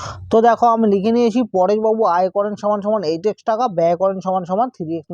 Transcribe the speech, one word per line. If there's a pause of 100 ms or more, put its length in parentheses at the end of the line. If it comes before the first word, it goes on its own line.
(320)
তো (100)
দেখো, (100)
আমি
লিখে
নিয়েছি, (160)
পরেশবাবু (120)
আয়
করেন
সমান
সমান (100)
এইট
এক্স
টাকা, (120)
ব্যয়
করেন
সমান
সমান
থ্রি
এক্স